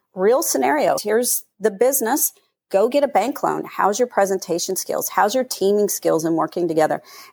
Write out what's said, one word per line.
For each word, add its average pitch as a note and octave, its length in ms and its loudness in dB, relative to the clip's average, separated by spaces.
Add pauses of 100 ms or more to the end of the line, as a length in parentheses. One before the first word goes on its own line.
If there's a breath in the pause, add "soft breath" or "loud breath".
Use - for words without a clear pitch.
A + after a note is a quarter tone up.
(140)
Real A3+ 300 2
scenario. C4+ 580 0
"Here's A3+ 440 -2 (140)
the G3+ 120 0
business. A3 600 0 (380 soft breath)
Go G#3 200 2
get C#4+ 140 2
a C4+ 40 2
bank B3+ 340 0
loan. D#3 240 -2
How's G3+ 320 -2
your B3 100 2
presentation F#3 680 -2
skills? - 340 -4
How's G3+ 240 2
your C4 100 0
teaming G#3 460 0
skills D#3+ 340 0
and E3 120 0
working D#3+ 320 -2
together?" D#3 340 0 (320 loud breath)